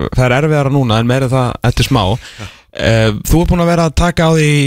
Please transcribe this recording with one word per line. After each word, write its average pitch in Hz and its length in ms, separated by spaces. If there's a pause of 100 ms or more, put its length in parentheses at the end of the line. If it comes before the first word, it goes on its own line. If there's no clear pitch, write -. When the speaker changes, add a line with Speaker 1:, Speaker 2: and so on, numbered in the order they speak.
Speaker 1:
það - 220
er 123 100
erfiðara 143 400
núna 123 240
en 117 80
meira 127 240
það 127 220 (100)
eftir 113 240
smá. 127 140 (100)
Speaker 2:
Já. - 360 (240)
Speaker 1:
Eh, 110 400 (120)
þú 160 200
ert 165 100
búin 175 100
að 170 80
vera 170 160
að 160 80
taka 170 320
á 160 60
því, 156 160 (180)